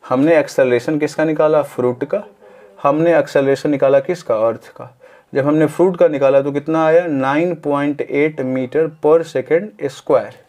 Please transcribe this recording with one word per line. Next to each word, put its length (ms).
हमने 300
एक्सेलरेशन 600
किसका 260
निकाला? 380
फ्रूट 420
का। 180
हमने 360
एक्सेलरेशन 520
निकाला 300
किसका? 340
अर्थ 340
का। 300
जब 120
हमने 200
फ्रूट 300
का 120
निकाला 320
तो 120
कितना 340
आया? 200
नाइन 480
पॉइंट 460
एट 400
meter 500
per 260
second 580
square 440